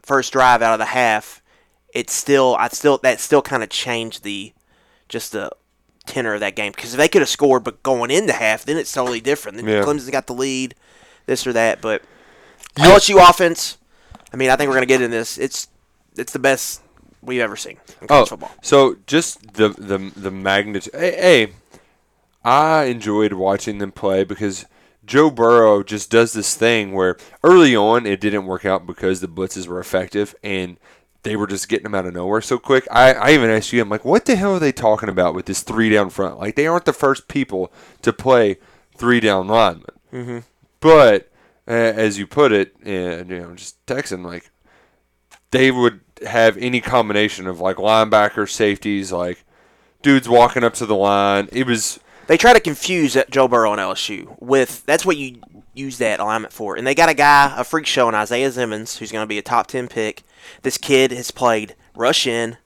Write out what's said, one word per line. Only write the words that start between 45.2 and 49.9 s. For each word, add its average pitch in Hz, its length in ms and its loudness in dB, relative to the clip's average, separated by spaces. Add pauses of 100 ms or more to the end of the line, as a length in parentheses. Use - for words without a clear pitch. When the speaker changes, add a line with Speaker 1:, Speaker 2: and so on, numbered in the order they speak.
Speaker 2:
they 131 200 4
would 120 300 0 (260)
have 113 320 2
any 123 240 -4
combination 104 640 0
of, 90 140 -10
like, 92 160 -2
linebackers, 107 720 2
safeties, 101 640 -2
like, 90 320 -6 (580)